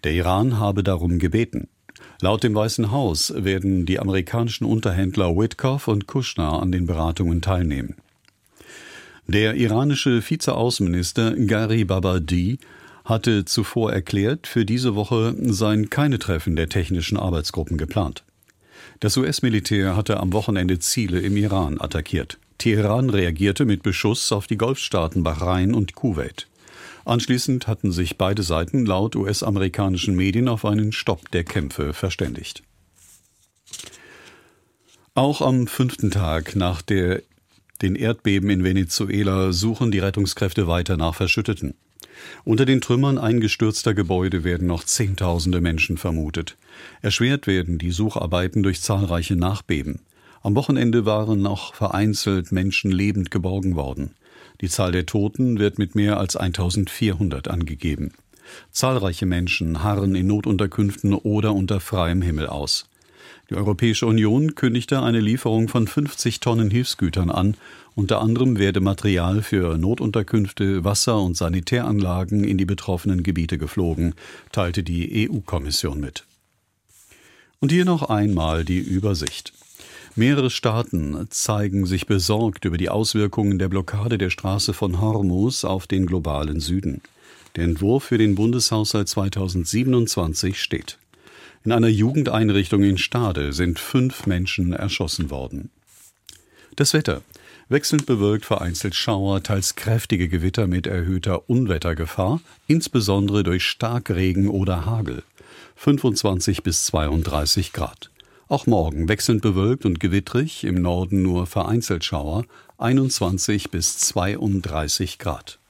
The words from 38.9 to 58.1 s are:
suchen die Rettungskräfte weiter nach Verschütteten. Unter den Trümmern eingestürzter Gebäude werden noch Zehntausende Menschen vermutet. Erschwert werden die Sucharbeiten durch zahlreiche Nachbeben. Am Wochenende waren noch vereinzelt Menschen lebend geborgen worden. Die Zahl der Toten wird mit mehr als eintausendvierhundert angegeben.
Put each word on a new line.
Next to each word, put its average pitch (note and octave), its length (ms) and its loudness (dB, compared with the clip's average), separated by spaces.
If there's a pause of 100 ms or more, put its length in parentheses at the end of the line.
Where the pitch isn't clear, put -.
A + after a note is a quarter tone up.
suchen A2 380 0
die G2 100 2
Rettungskräfte G2 640 0
weiter F2+ 300 0
nach E2 180 0
Verschütteten. F#2+ 600 -2 (720)
Unter A2+ 220 4
den C3 140 4
Trümmern C3+ 360 2
eingestürzter A2 800 2
Gebäude F#2 480 0
werden F2 240 0
noch E2+ 180 0
Zehntausende F2+ 760 0
Menschen E2 380 0
vermutet. D#2+ 580 -4 (440)
Erschwert B2+ 460 0
werden F2 320 0
die F2 140 -4
Sucharbeiten F2+ 720 0
durch F#2+ 200 0
zahlreiche F#2 540 0
Nachbeben. F2 640 -2 (420)
Am G#2 140 2
Wochenende A#2+ 500 2
waren G#2+ 340 2
noch G2+ 340 -4
vereinzelt G2 800 0
Menschen F#2+ 380 0
lebend G2 400 0
geborgen F#2 460 -2
worden. C#2 380 -6 (460)
Die F#2 80 -4
Zahl F#2 220 0
der F2 160 0
Toten A2 540 0
wird G#2 180 2
mit G2 160 -2
mehr G#2 240 2
als F#2+ 160 -2
eintausendvierhundert F2+ 1120 -2
angegeben. D#2 640 -4 (600)